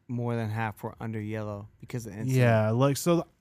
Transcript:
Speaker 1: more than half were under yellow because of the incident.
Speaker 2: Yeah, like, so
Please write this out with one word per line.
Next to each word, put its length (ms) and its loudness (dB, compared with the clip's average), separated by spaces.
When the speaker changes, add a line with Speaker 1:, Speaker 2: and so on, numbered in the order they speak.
Speaker 1:
more 280 -2
than 140 -2
half 320 -4
were 180 -8
under 220 -6
yellow 460 -6
because 280 -10
of 60 -12
the 40 -10
incident. 220 0
Speaker 2:
Yeah, 320 6
like, 260 2
so 300 2